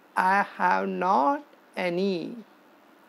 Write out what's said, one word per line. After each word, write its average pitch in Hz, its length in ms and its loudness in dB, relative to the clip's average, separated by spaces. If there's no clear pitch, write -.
I 190 100 4
have 190 300 2
not 277 400 2
any." 180 340 0